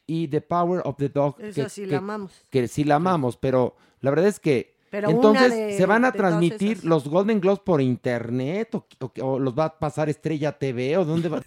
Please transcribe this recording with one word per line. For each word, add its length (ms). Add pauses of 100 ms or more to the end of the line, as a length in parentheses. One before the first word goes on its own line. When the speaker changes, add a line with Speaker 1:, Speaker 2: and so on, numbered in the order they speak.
Speaker 1:
y 220
The 120
Power 440
of 120
the 140
Dog, 300
Speaker 2:
Esa 240
Speaker 1:
que, 40
Speaker 2:
sí 140
la 80
Speaker 1:
que, 60
Speaker 2:
amamos. 520
Speaker 1:
que 200
sí 160
la 100
amamos, 420
pero 400 (240)
la 100
verdad 180
es 100
que 380 (140)
Speaker 2:
Pero 180
una 80
Speaker 1:
entonces 340
Speaker 2:
de, 260
Speaker 1:
¿se 80
van 200
a 80
Speaker 2:
de 60
todas 120
Speaker 1:
transmitir 420
Speaker 2:
esas. 120
Speaker 1:
los 240
Golden 320
Globes 180
por 220
internet 960
o, 100 (140)
o, 120 (140)
o 140
los 180
va 60
a 160
pasar 280
Estrella 440
T 200
V 260
o 60
dónde 240
va? 180